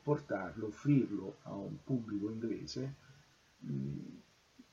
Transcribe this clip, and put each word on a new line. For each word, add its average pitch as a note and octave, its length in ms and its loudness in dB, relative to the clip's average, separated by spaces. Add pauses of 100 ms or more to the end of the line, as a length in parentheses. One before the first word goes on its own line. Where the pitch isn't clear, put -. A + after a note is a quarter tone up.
portarlo, G#2+ 640 0
offrirlo G#2 760 4
a - 100 -6
un G2+ 300 -4
pubblico A2 460 0
inglese, A2+ 640 -2 (720)
mm, C#2 340 -2 (720)